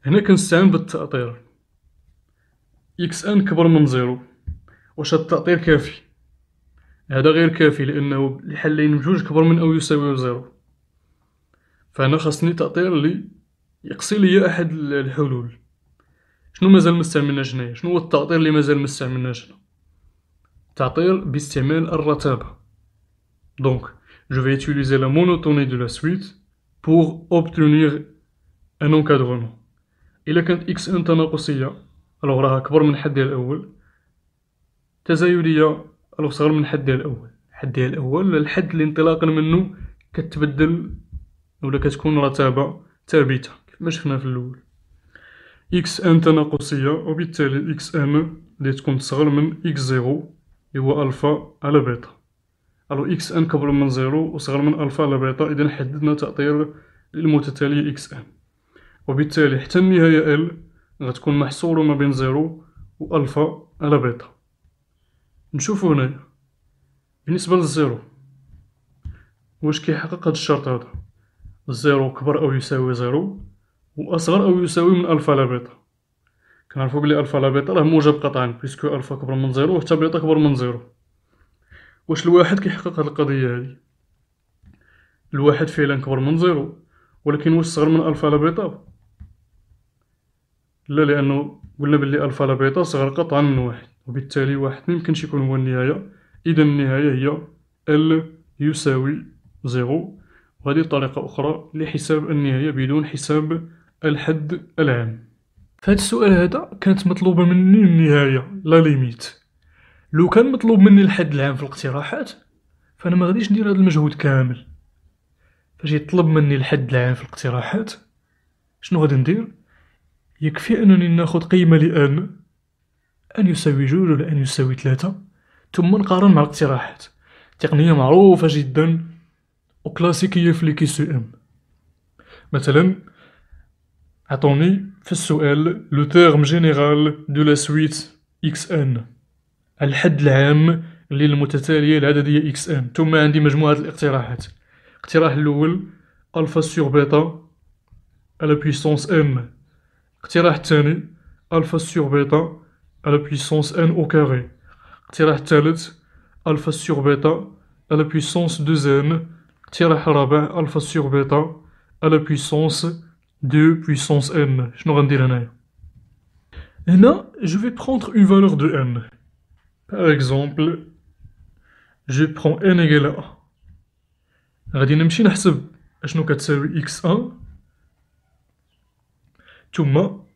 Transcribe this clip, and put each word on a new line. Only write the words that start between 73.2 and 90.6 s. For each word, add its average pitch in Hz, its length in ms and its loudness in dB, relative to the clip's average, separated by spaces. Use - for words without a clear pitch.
وأصغر 165 480 -2
أو 180 200 2
يساوي 170 280 0
من 180 140 2
ألفا 156 280 0
على 135 140 2
بيتا. 120 240 -8
كنعرفو 135 280 -4
بلي 147 200 2
ألفا 143 180 -4
على 135 140 0
بيتا 139 220 -4
راه 165 100 2
موجب 151 300 4
قطعا، 143 340 -2
بيسكو 135 480 -8
ألفا 135 200 -10
كبر 135 200 -8
من 131 180 -2
زيرو 151 220 0
وحتى 165 200 0
بيتا 160 240 -2
كبر 160 180 2
من 147 180 4
زيرو. 123 260 -6
واش 160 180 -6
الواحد 175 340 4
كيحقق 170 400 -8
هاد 147 80 -2
القضية 139 480 -2
هادي؟ 131 220 -12
الواحد 147 340 2
فعلا 139 340 -2
كبر 131 180 -4
من 147 180 -2
زيرو، 165 460 -2
ولكن 147 280 0
واش 165 120 2
صغر 156 240 0
من 160 180 2
ألفا 151 200 -2
على 147 100 2
بيتا؟ 170 460 -4